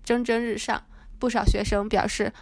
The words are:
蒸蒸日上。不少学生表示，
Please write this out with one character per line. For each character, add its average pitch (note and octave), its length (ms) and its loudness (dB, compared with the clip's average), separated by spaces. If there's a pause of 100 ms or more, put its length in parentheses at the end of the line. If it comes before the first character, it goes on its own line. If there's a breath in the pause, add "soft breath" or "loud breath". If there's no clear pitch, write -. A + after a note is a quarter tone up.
蒸 A#3+ 220 0
蒸 A#3 160 0
日 A#3 160 -2
上。 - 260 -4 (360 soft breath)
不 B3+ 100 0
少 A3+ 160 0
学 G3+ 180 4
生 G3+ 240 0
表 G#3+ 200 2
示， G#3+ 360 -2